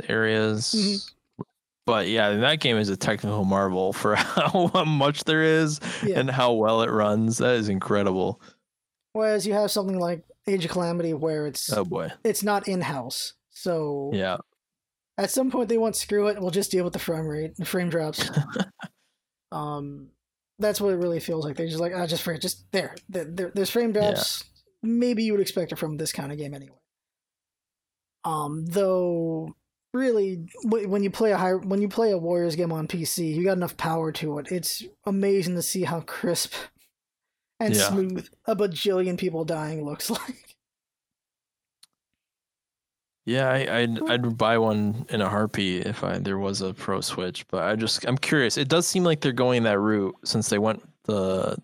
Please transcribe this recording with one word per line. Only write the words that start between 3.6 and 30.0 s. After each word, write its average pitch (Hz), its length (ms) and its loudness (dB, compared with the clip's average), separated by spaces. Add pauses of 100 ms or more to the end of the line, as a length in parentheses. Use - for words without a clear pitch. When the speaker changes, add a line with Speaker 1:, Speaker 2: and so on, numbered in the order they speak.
Speaker 1:
for 104 240 0
<laughs> - 0 -
how 170 560 2 (140)
much 147 400 2
there 156 180 4
is 160 380 4 (240)
Speaker 2:
Yeah. 185 140 2
Speaker 1:
and 131 120 2
how 123 220 4
well 110 280 4
it 113 80 2
runs. 110 500 2
That 123 160 4
is 110 120 0
incredible. 95 720 0 (680)
Speaker 2:
Whereas 214 340 0
you 208 80 0
have 208 160 2
something 190 300 0
like 175 240 -2 (240)
Age 190 180 0
of 165 60 -4
Calamity 170 420 0
where 151 320 -2
it's - 260 -4
Speaker 1:
Oh, 104 140 2
boy. 185 260 -4 (120)
Speaker 2:
it's - 200 0
not 202 240 0
in-house. 156 680 -4 (180)
So 147 600 -4
Speaker 1:
Yeah. 92 240 0 (800)
Speaker 2:
at 196 140 -2
some 262 200 2
point 247 180 -2
they 233 80 2
went, 220 180 0
"Screw 208 320 0
it, 208 140 0
we'll 180 100 -2
just 196 200 -2
deal 180 120 2
with 175 100 -4
the 165 60 -6
frame 160 280 -4
rate, 156 300 -4
the 165 80 -6
frame 180 240 0
drops." 156 460 -2
Speaker 1:
<laughs> 156 40 2 (1120)
Speaker 2:
Um, 143 560 -8 (500)
that's 208 240 0
what 196 120 4
it 185 40 0
really 170 220 0
feels 160 260 -4
like. 143 100 -6
They're 165 120 -4
just 160 120 -4
like, 170 160 0
"Ah, 175 120 -2
just 160 160 -2
forget, 165 180 -4
just - 300 -6
there. 190 240 -2 (120)
There, 175 180 -6
there, 175 280 -6
there's 190 160 0
frame 233 240 0
Speaker 1:
Yeah. 208 200 2
Speaker 2:
drops." - 300 -4 (380)
Maybe 233 420 2
you 220 100 2
would 202 80 4
expect 180 300 -2
it 190 60 -6
from 156 200 -4
this 156 140 -4
kind 143 200 -6
of 147 80 -8
game 143 160 -8
anyway. 139 240 -20 (1400)
Um, 156 420 -4
though, 170 880 0 (380)
really, 202 540 0 (160)